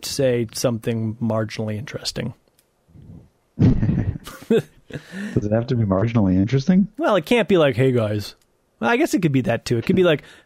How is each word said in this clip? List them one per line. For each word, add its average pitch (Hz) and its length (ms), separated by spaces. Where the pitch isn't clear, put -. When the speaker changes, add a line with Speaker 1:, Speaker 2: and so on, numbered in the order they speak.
Speaker 1:
say 123 520
something 113 640
marginally 110 600
interesting. - 580
<laughs> - 0
Speaker 2:
Does - 1900
it 104 80
have 117 140
to 131 80
be 113 100
marginally 98 520
interesting? 135 500
Speaker 1:
Well, 277 180
it 170 100
can't 233 220
be 190 100
like, 143 160
"Hey, 131 160
guys." 107 460
Well, 226 100
I 233 80
guess 294 180
it 233 80
could 160 100
be 131 100
that, 117 220
too. 120 120
It 113 100
could - 100
be 180 80
like, 156 180